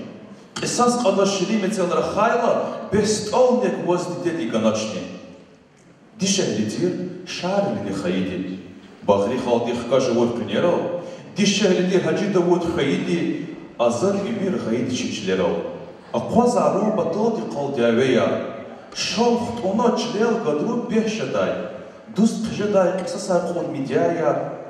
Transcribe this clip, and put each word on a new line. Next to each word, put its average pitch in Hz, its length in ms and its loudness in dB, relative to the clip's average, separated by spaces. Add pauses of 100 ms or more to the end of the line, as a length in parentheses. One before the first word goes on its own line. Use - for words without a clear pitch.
(540)
Қисас 240 480 0
қада 196 240 4
шири 202 360 0
мецелра 170 400 0
хайла, 226 600 2 (260)
бестолнек 214 960 2
воздиде 170 440 0
диганачни. 110 720 0 (1160)
Ди 185 80 -2
шеҳритир 117 680 0 (340)
шаҳр 196 380 -2 (100)
лиги 101 200 -6
хаиди. 92 640 -4 (440)
Бахри 101 360 2
халди 120 340 0
хка 120 280 2
живот 117 340 2
кунеро. 107 680 0 (340)
Ди 196 100 2
шеҳритир 185 560 4
ҳаҷи 185 300 0
давуд 175 300 4 (120)
хаиди, 147 720 0 (320)
азар 120 360 2
имир 185 500 -2
хаиди 113 320 0
чичлеро. 92 540 -2 (640)
Ақва 226 340 2
заро 190 400 2 (100)
ба 170 80 0 (100)
тоди 220 280 0 (120)
қалдиавея. 120 720 2 (680)
Шохт - 680 0
она 220 320 2
члел 220 380 0 (100)
гадру 180 460 0
беҳшадай. 104 640 0 (640)
Дуст 226 280 2
қыжыдай 190 560 2
қиса - 160 -6
сарқуын 175 560 -2
медиая 156 800 0 (180)